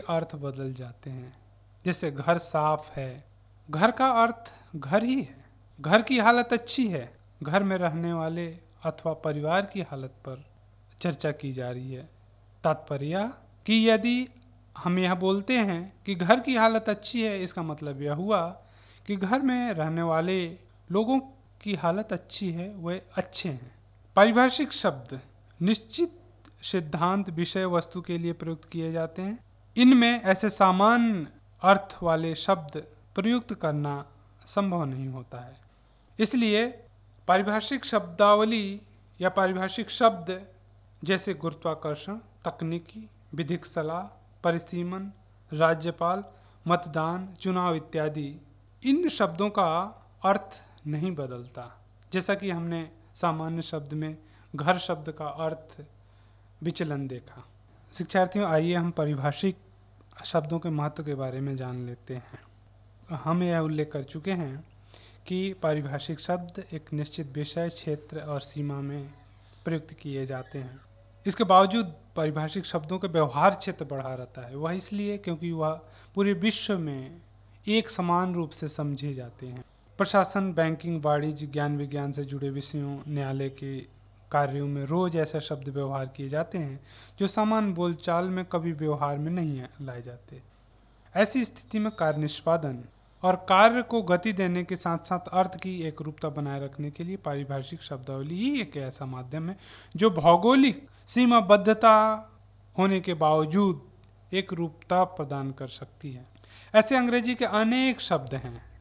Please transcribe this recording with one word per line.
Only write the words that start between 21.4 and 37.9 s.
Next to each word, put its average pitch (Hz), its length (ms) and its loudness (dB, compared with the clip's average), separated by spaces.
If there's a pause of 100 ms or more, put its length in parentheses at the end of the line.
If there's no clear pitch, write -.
की 202 120 -4
हालत 175 380 -2
अच्छी 185 400 -6
है, 170 180 -8
वे 180 320 -8 (120)
अच्छे - 340 -6
हैं। 127 280 -10 (400)
पारिभाषिक 240 560 6
शब्द 131 480 -4 (400)
निश्चित 226 580 0 (440)
सिद्धांत 180 680 0
विषय 175 360 -2
वस्तु 175 340 -2
के 170 180 -6
लिए 170 160 -4
प्रयुक्त 160 340 -10
किए 165 240 -6
जाते 165 300 -4
हैं। 208 160 -8 (380)
इनमें 240 460 8
ऐसे 190 280 4
सामान्य 202 760 4 (360)
अर्थ 196 400 6
वाले 165 340 0
शब्द 160 460 -2 (320)
प्रयुक्त 226 400 0
करना 147 500 -2 (420)
संभव 185 380 0
नहीं 131 240 -6
होता 127 320 -12
है। 123 160 -18 (640)
इसलिए 220 480 2 (600)
पारिभाषिक 208 560 2
शब्दावली 208 960 4 (400)